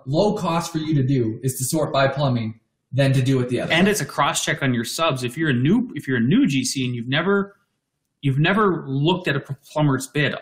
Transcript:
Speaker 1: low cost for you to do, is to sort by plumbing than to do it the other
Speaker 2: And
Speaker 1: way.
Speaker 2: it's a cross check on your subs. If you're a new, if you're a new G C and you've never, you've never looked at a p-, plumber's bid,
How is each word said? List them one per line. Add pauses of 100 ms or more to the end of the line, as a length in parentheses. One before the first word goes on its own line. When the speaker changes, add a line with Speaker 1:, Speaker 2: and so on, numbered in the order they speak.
Speaker 1:
low
cost
for
you
to
do,
is
to
sort
by
plumbing (320)
than
to
do
it
the
other
Speaker 2:
And
Speaker 1:
way.
Speaker 2:
it's
a
cross
check
on
your
subs.
If
you're
a
new,
if
you're
a
new
G
C
and
you've
never, (640)
you've
never
looked
at
a
p-, (180)
plumber's
bid,